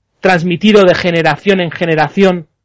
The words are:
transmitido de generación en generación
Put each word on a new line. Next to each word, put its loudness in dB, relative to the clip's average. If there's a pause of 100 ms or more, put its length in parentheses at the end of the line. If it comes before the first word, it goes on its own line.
(200)
transmitido 2
de 4
generación -2
en -4
generación -2 (160)